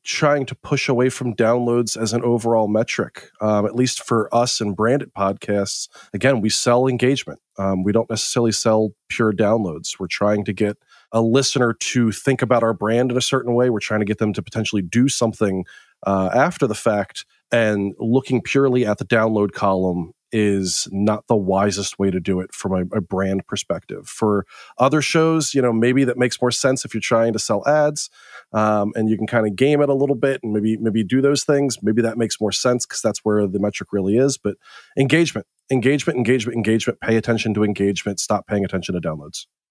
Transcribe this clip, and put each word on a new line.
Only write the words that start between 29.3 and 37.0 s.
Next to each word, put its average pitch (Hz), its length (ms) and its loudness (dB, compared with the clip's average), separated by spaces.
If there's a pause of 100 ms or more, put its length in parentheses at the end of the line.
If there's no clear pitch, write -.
game 139 320 2
it 143 80 2
a 139 60 2
little 139 200 2
bit 135 280 0
and 107 100 -4
maybe, 107 240 0
maybe 110 260 0
do 127 200 0
those 143 220 2
things. 143 380 2
Maybe 110 200 2
that 117 160 -4
makes 110 240 -4
more 101 100 0
sense 123 320 0
'cause - 160 -10
that's 107 200 -2
where 104 260 0
the 95 120 -2
metric 101 320 -4
really 101 280 0
is. 135 180 2
But 101 200 -4 (420)
engagement, 135 480 0 (240)
engagement, 135 480 0
engagement, 117 380 0
engagement. 110 440 0